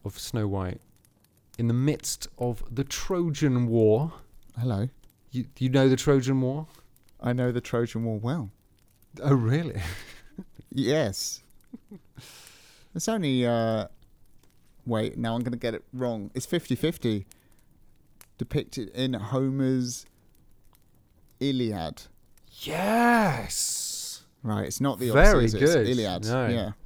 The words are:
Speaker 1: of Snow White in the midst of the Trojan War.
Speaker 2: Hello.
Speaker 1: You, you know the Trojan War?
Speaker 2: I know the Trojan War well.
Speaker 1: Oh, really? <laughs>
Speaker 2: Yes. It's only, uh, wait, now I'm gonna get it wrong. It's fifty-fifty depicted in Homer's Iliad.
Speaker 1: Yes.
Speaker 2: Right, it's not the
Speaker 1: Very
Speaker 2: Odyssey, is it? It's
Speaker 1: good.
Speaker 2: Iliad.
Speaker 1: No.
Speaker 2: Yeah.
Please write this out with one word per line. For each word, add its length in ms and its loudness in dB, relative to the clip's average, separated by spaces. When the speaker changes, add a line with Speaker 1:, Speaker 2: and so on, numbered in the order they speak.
Speaker 1:
of 140 -10
Snow 300 -4
White 320 -4
in 100 0
the 60 2
midst 520 -2
of 240 -4
the 100 -2
Trojan 840 0
War. 440 4
Speaker 2:
Hello. 300 -2
Speaker 1:
You, 140 -6
you 100 0
know 200 6
the 80 6
Trojan 440 2
War? 260 -2
Speaker 2:
I 120 -2
know 200 0
the 80 -2
Trojan 440 -2
War 140 -2
well. 320 -4
Speaker 1:
Oh, 120 6
really? 520 0
<laughs> 40 -6
Speaker 2:
Yes. 680 -2
It's 140 -2
only, 380 0
uh, 400 0
wait, 320 -2
now 180 -2
I'm 80 -2
gonna 140 -4
get 180 -4
it 100 -10
wrong. 400 -4
It's 100 -6
fifty-fifty 840 -2
depicted 540 -6
in 240 -2
Homer's 920 -2
Iliad. 600 -2
Speaker 1:
Yes. 1600 0
Speaker 2:
Right, 240 -2
it's 140 -6
not 180 0
the 120 -2
Speaker 1:
Very 280 10
Speaker 2:
Odyssey, 60 6
is 100 2
it? 80 0
It's 120 6
Speaker 1:
good. 140 4
Speaker 2:
Iliad. 380 -2
Speaker 1:
No. 220 0
Speaker 2:
Yeah. 220 -2